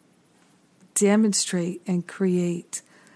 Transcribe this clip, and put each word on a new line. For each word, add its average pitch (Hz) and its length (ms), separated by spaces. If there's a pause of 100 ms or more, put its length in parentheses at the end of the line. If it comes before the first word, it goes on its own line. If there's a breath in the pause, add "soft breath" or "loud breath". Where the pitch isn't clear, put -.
(960)
demonstrate 196 920
and 180 200
create. 180 760 (340 soft breath)